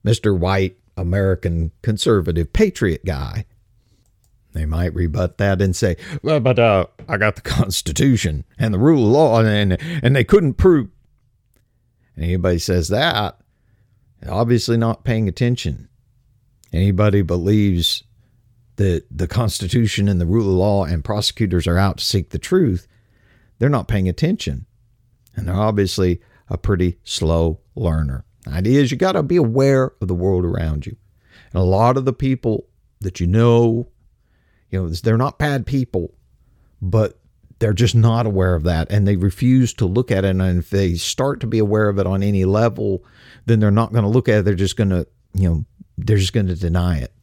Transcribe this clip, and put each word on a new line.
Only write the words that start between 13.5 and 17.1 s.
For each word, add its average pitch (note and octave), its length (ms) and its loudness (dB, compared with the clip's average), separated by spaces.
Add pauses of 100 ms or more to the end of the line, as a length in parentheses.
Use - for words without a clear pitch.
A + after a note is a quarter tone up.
they're - 140 -10
obviously A#2 420 2
not A2+ 280 -2
paying A2 240 0
attention. A#2+ 600 -4 (840)
Anybody G2 480 2